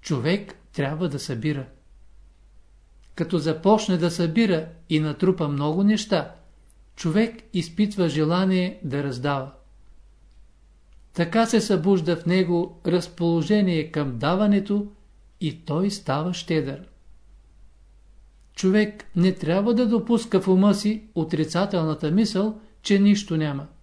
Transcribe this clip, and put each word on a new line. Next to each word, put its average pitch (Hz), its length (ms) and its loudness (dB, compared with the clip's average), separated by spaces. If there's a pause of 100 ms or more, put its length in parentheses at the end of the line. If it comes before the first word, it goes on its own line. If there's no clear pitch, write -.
Човек 165 540 -4 (180)
трябва 156 360 -4
да 139 100 -6
събира. 135 460 -6 (1500)
Като 170 220 -4
започне 180 600 2
да 170 140 0
събира 170 560 0 (220)
и 156 100 2
натрупа 156 480 0
много 147 360 0
неща – 202 520 0 (600)
човек 214 480 -2 (100)
изпитва 190 560 0
желание 180 760 0
да 143 200 -4
раздава. 135 480 -4 (1600)
Така 175 320 0
се 226 160 2
събужда 180 540 2
в 170 100 -10
него 175 600 0
разположение 170 1040 0
към 139 280 -4
даването 202 680 2 (540)
и - 240 -6
той 185 260 -2
става 160 420 -4
щедър. 143 560 -4 (1700)
Човек 208 500 0 (100)
не 185 160 4
трябва 185 420 0
да 233 140 2
допуска 226 540 0
в 190 60 -4
ума 190 260 6
си 214 300 -2 (120)
отрицателната 160 960 -2
мисъл, 214 480 0 (220)
че 196 180 2
нищо 202 380 4
няма. 147 300 -4 (160)